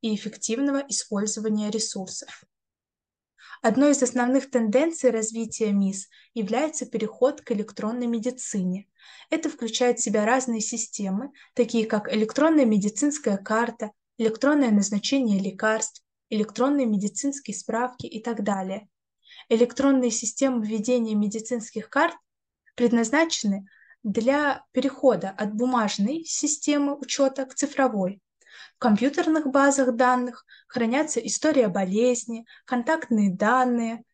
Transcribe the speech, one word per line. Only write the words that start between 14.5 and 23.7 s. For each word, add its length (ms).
назначение 680
лекарств, 640
электронные 560
медицинские 680
справки 520
и 160
так 220
далее. 440
Электронные 600
системы 540
введения 500
медицинских 760
карт 240
предназначены 880